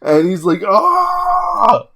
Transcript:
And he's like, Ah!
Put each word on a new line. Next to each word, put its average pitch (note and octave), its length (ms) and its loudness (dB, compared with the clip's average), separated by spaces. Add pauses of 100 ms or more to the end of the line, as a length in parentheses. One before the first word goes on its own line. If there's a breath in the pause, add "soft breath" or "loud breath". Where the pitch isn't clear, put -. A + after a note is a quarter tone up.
And D#3 280 2
he's F3 140 -4
like, E3 240 0
Ah! F4+ 1300 0